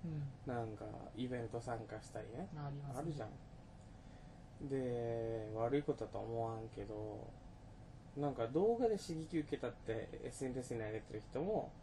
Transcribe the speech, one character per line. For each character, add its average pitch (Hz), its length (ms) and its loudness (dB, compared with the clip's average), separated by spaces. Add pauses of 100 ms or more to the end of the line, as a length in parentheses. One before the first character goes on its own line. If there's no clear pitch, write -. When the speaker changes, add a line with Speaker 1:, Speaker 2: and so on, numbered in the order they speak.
Speaker 1:
う - 20 0
ん。 143 480 -2
Speaker 2:
な 120 80 4
ん 110 140 -2
か 110 80 -6 (320)
イ 123 120 2
ベ 123 120 2
ン 117 80 0
ト 117 100 0
参 117 280 0
加 107 160 -4
し - 80 -10
た 110 100 -4
り 107 80 -6
ね。 135 260 -4
Speaker 1:
あ 143 160 -2
り 143 60 -2
ま 143 140 -4
す 123 60 -2
ね。 - 20 0
Speaker 2:
あ 147 40 0
る 165 100 2
じ 143 100 0
ゃ 104 40 -2
ん。 - 1400 -10
で、 117 840 2
悪 120 240 6
い 147 40 4
こ 143 120 4
と 110 100 -2
だ - 80 -6
と 98 60 -2
は 107 60 0
思 113 200 2
わ 113 120 0
ん 110 120 -4
け 101 160 -6
ど、 107 420 -4 (920)
な 143 100 4
ん 131 60 2
か 120 140 2
動 196 280 8
画 240 100 6
で 214 120 6
刺 175 160 -2
激 160 240 0
受 151 40 4
け 147 140 0
た 123 120 0
っ 117 40 -2
て - 360 0 (160)
エ 131 60 -2
ス - 140 -2
エ 131 60 2
ヌ 127 80 0
エ 127 40 0
ス 123 120 -2
に 113 60 2
上 107 120 0
げ 110 80 0
て - 140 -8
る 107 60 0
人 - 200 -2
も、 180 320 2 (100)